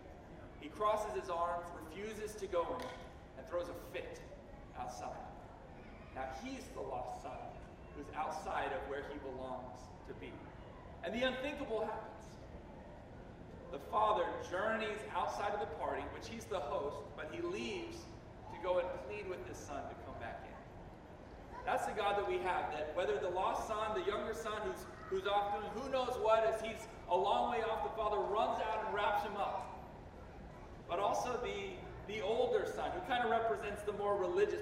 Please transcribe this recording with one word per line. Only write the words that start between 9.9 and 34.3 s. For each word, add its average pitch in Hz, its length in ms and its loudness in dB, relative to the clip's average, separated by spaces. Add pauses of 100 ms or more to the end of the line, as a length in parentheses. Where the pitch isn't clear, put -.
to 135 80 -8
be. - 160 -10 (720)
And 202 100 -2
the 247 100 2
unthinkable 262 580 0
happens. 214 280 -2 (1600)
The 139 80 -6 (100)
father 208 360 8 (260)
journeys 214 480 2 (160)
outside 208 380 2
of 208 60 4
the 220 180 0
party, 139 260 2 (100)
which - 160 -8
he's 226 160 -6
the 196 140 2
host, 143 380 2 (200)
but - 160 -6
he 170 80 -2
leaves 180 560 0 (560)
to - 100 -6
go 180 160 6
and 175 80 4 (200)
plead 208 200 -4
with 175 200 -4
his 151 100 -8
son 139 320 -4
to 123 60 -8 (100)
come 127 140 -8
back 113 260 -6
in. - 80 -12 (1120)
That's 208 220 4
the 202 60 -2
God 202 240 4
that 196 100 4
we 180 120 4
have, 180 340 2
that 156 200 -2
whether 202 240 4
the 185 120 0
lost - 380 2
son, 214 320 0
the 175 60 0
younger 226 300 2
son 214 300 -2
who's, 185 200 -2 (240)
who's 190 180 2
off 202 300 4
doing 208 160 -4
who 254 180 -2
knows 254 300 4
what, 220 240 8
as 202 160 4
he's - 240 -4 (240)
a 180 80 8
long 202 340 6
way 226 120 4
off, 220 200 2
the - 140 -2
father 208 220 4
runs 196 420 4
out 220 240 2
and 185 80 0
wraps 208 300 4
him 208 140 -2
up. - 440 -2 (1080)
But 175 120 2
also 240 420 4
the, 196 320 -2 (400)
the - 80 -2
older 220 540 6
son, 151 160 2
who 170 80 -2 (120)
kinda 240 200 6
represents 220 520 4
the 202 100 2
more 202 240 4
religious 180 440 6